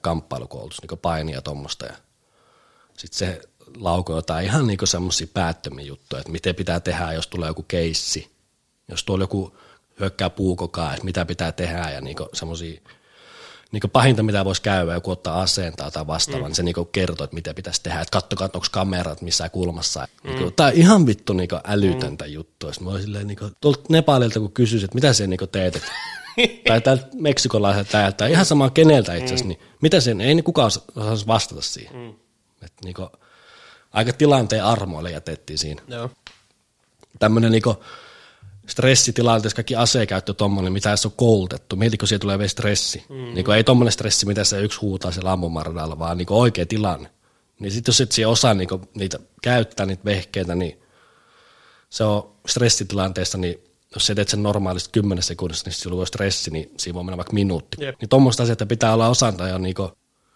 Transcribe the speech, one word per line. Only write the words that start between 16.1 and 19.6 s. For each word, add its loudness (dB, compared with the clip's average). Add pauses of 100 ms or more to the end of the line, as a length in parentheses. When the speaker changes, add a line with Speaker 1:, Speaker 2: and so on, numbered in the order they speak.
Speaker 2:
Mm. -8
Speaker 1:
niin -8
se -2
niinku -2
kertoo, -4
että -12
mitä -10
pitäisi -8
tehdä. -6
Et -8
kattokaa, -2
että -8
onks -6
kamerat -4
missään -4
kulmassa. -4 (160)